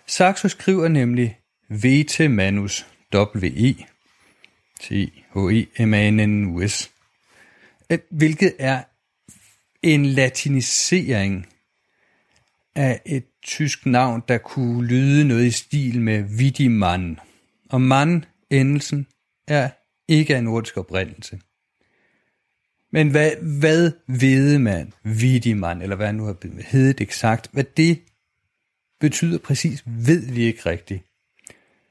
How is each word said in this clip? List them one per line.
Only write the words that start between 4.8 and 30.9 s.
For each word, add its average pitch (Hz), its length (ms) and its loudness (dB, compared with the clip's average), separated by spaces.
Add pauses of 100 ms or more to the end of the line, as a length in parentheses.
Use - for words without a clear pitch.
T - 100 -16 (440)
H 98 40 -6
E 104 480 0
M 107 80 2
A 104 160 4
N 107 200 2
N 104 160 0
U 87 220 -4
S, - 220 -8 (960)
at, 165 120 -2 (100)
hvilket 156 480 2
er 131 240 -2 (1000)
en 147 240 4
latinisering 131 1400 0 (1300)
af 131 320 0
et 139 180 -6 (180)
tysk - 440 -6
navn, 123 420 0
der 120 100 0
kunne 120 480 -4
lyde 139 420 4
noget 120 160 2
i 120 60 4
stil 127 500 -4
med 110 220 0
Widimann. 104 1000 0 (480)
Og 127 120 -2
mann-endelsen 139 1300 0 (420)
er 139 220 0 (380)
ikke 156 280 2
af 120 80 -2
nordisk 113 320 -4
oprindelse. 92 640 -8 (1500)
Men 151 160 2
hvad, 151 240 2 (280)
hvad 160 320 4 (140)
ved 135 520 4
man, 101 340 -2 (140)
Widimann, 110 760 0
eller 98 140 -6
hvad 104 100 -2
han 104 80 -4
nu 107 100 -6
har 104 120 -8 (280)
heddet 131 360 2
eksakt, - 520 -2
hvad 139 120 -2
det 160 380 0 (1000)
betyder 165 380 -2
præcis, 139 480 -4
ved 120 460 -2
vi 120 100 -2
ikke 113 280 -2
rigtigt. 87 320 -8 (880)